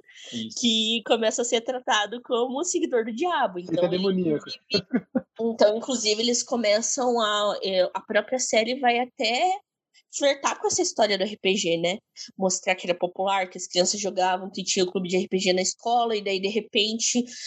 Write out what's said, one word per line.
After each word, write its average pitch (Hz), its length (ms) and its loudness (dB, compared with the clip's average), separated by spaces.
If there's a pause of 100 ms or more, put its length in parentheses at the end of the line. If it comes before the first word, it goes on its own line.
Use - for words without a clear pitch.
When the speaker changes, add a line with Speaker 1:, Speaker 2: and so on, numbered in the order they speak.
(320)
Speaker 1:
Isso. 220 280 -8
Speaker 2:
que 226 460 2
começa 220 360 2
a - 20 0
ser 233 180 0
tratado 233 600 -2
como 254 440 -2
seguidor 254 380 0
do 226 100 -6
diabo. 254 460 -2
Speaker 3:
Ele 180 100 -12
Speaker 2:
Então, 170 140 2
Speaker 3:
tá 180 40 2
demoníaco. 185 600 0
Speaker 2:
inclusive, - 580 -4 (340)
então, 226 360 4
inclusive, 220 440 -2
eles 240 220 0
começam 233 800 0
a, 208 420 0
é, 190 200 2 (120)
a 190 60 -4
própria 220 400 0
série 240 400 2
vai 240 180 4
até 254 580 0 (600)
flertar 277 440 0
com 427 60 -2
essa 370 160 2
história 208 360 2
do 190 60 2
R 208 160 -6
P 190 160 2
G, 165 200 0
né? 175 220 0 (400)
Mostrar 185 360 0
que 180 120 -10
era 175 120 0
popular, 190 500 -2
que 185 100 -14
as 180 80 -10
crianças 185 340 0
jogavam, 185 500 0
que 190 140 -8
tinha 185 200 2
o 180 60 -4
clube 185 180 -4
de 180 80 0
R 190 120 0
P 190 100 0
G 190 140 2
na 185 100 2
escola, 233 540 0
e 202 60 -4
daí, 196 180 -2
de 190 80 -2
repente, 220 760 0 (220)